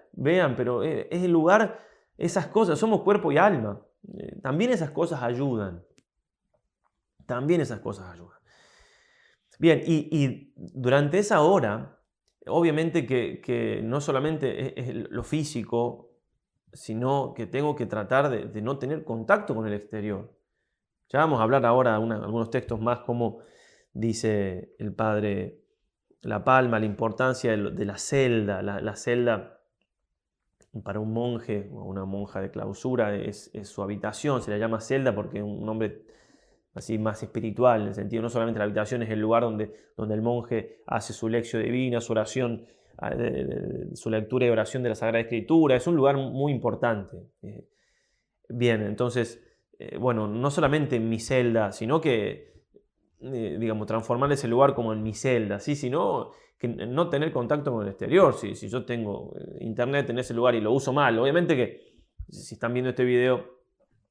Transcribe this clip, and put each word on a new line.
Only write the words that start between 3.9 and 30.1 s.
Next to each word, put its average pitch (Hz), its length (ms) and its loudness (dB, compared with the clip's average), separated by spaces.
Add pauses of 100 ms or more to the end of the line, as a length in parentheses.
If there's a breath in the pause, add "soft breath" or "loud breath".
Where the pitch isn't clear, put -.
Eh, - 240 -12
también 175 300 0
esas 165 200 0
cosas 160 320 -2
ayudan. 117 600 -2 (1400)
También 147 360 0
esas 117 180 -4
cosas 98 340 -10
ayudan. 87 240 -20 (1200 soft breath)
Bien, 151 260 6
y, 156 260 2
y 143 440 0
durante 135 600 2
esa 202 240 4
hora, 135 580 2 (460)
obviamente 160 600 2
que, 120 360 -2
que 113 420 -2
no 123 160 -2
solamente 143 800 -2
es, 123 80 -6
es 123 80 -8 (140)
lo 117 140 -6
físico, 120 880 -4 (600)
sino 127 640 -2
que 110 140 -8
tengo 139 280 -2
que 117 120 -4
tratar 127 420 0
de, 113 160 -4
de 107 160 -8
no 131 160 -4
tener 147 260 -6
contacto 120 520 0
con 110 100 -4
el 104 80 -2
exterior. 104 580 -6 (800)
Ya 135 100 0
vamos 151 200 4
a 110 40 4
hablar 120 220 4
ahora 120 320 6
una, 110 200 0
algunos 113 340 -2
textos 120 280 -2
más, 120 200 0
como 120 400 -2 (540 loud breath)
dice 104 840 -2
el 104 160 -6
padre 107 720 -2 (580)
La 107 220 -4
Palma, 127 360 6
la 110 60 0
importancia 117 640 0
de 107 60 2
lo, 104 140 -2
de 104 140 -4
la 98 120 -6
celda. 113 640 2
La, 101 180 -4
la 107 160 -6
celda 120 640 0 (1200)